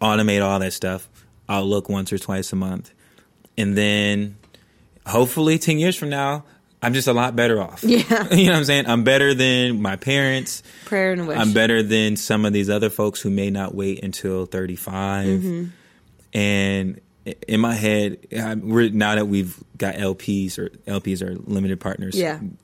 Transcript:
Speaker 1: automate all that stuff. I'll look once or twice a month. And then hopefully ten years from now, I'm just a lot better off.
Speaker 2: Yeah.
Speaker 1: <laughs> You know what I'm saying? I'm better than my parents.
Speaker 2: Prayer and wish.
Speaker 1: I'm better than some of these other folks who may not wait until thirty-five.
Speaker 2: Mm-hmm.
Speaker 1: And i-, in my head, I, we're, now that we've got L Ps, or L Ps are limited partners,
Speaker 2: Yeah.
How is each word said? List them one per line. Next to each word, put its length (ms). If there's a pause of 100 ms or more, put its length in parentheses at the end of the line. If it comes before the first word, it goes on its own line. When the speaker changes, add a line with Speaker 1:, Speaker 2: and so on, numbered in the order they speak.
Speaker 1:
automate 400
all 180
that 140
stuff. 340 (420)
I'll 160
look 240
once 240
or 40
twice 360
a 20
month. 360 (640)
And 200
then 600 (680)
hopefully 540
ten 200
years 160
from 140
now, 340 (380)
I'm 120
just 140
a 60
lot 220
better 260
off. 220
Speaker 2:
Yeah. 200 (240)
Speaker 1:
<laughs> 60
You 120
know 60
what 80
I'm 60
saying? 220
I'm 160
better 300
than 480
my 140
parents. 680 (240)
Speaker 2:
Prayer 280
and 140
wish. 100
Speaker 1:
I'm 160
better 280
than 360
some 280
of 80
these 160
other 220
folks 280
who 120
may 180
not 240
wait 300
until 420
thirty-five. 840 (120)
Speaker 2:
Mm-hmm. 260 (680)
Speaker 1:
And 680 (240)
i-, 100 (120)
in 120
my 140
head, 460 (180)
I, 180
we're, 340
now 260
that 120
we've 300 (200)
got 220
L 160
Ps, 440
or 120 (140)
L 160
Ps 200
are 140
limited 440
partners, 360
Speaker 2:
Yeah. 240 (240)